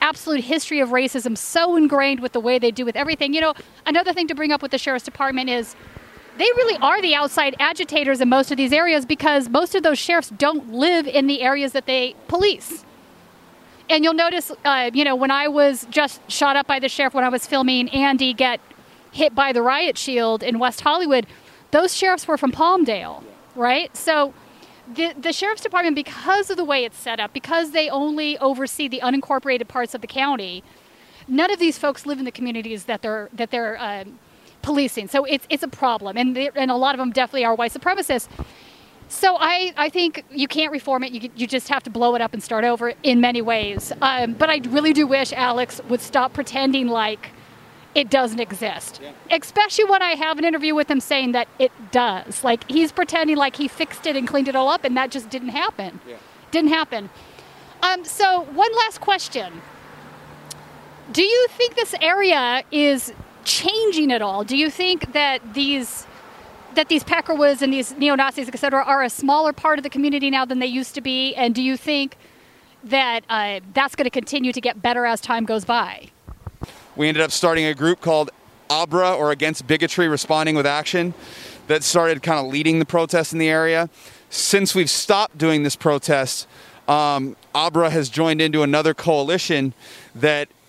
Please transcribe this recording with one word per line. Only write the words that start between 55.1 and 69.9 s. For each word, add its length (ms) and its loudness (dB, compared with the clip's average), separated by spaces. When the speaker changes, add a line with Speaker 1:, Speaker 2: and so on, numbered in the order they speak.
Speaker 1:
just 180 -10
didn't 200 -8
happen. 580 -6
Speaker 2:
Yeah. 80 -18
Speaker 1:
Didn't 200 2
happen. 380 -2
Um, 220 0
so 500 2
one 220 2
last 240 0
question. 600 -2
Do 100 2
you 280 4
think 260 -2
this 240 -2
area 720 2
is 400 2
changing 640 0
at 120 0
all? 200 -2
Do 140 -4
you 140 2
think 420 -2
that 420 0
these, 520 -4
that 140 2
these 160 2
Peckerwoods 580 2
and 100 2
these 240 -4
neo-Nazis, 520 0
et 100 -10
cetera, 240 2
are 220 2
a 60 -2
smaller 420 2
part 260 0
of 60 -6
the 60 -10